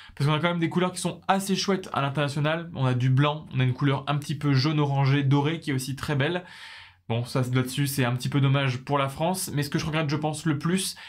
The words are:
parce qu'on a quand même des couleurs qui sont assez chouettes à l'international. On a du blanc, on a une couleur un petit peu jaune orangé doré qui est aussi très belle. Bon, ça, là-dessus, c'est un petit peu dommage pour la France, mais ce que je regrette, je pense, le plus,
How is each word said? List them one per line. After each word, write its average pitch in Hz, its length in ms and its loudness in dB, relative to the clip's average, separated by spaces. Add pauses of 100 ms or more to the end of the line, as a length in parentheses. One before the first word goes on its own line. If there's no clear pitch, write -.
(140)
parce 139 160 2
qu'on 151 60 4
a - 20 2
quand 170 100 2
même 175 120 0
des 165 80 2
couleurs 180 240 0
qui - 80 -10
sont 170 260 -4
assez 190 300 2
chouettes 190 360 -2
à - 80 0
l'international. 151 760 -2
On 135 100 0
a 127 80 2
du 127 160 2
blanc, 147 420 2
on 131 60 -4
a 131 60 2
une 127 100 2
couleur 135 320 0
un 143 100 0
petit 143 200 -4
peu 143 180 2
jaune 151 240 2
orangé 139 460 4
doré 143 340 4
qui 156 120 -6
est 135 40 0
aussi 131 220 -4
très 151 180 -4
belle. 170 300 0 (640)
Bon, 117 160 0
ça, 131 180 0 (100)
là-dessus, 131 360 0
c'est 139 160 0
un 120 100 0
petit 127 140 -4
peu 139 120 0
dommage 135 440 2
pour 143 140 0
la 139 100 0
France, 170 440 -2
mais 143 120 0
ce - 60 -8
que 165 100 -2
je 160 60 -4
regrette, 156 240 -2
je 151 60 0
pense, 151 280 -4
le 147 140 0
plus, 185 360 -2 (140)